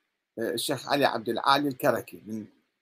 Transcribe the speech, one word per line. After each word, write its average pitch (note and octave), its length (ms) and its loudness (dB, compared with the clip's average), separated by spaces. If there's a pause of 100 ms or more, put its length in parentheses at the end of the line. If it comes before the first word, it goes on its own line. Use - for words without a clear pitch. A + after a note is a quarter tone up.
(400)
آه، F#2+ 120 -2
الشيخ A#2+ 380 -4
علي C#3 160 4
عبد A2+ 240 0
العالي C#3 380 2
الكركي، A#2 580 0
من A2 200 -8 (360)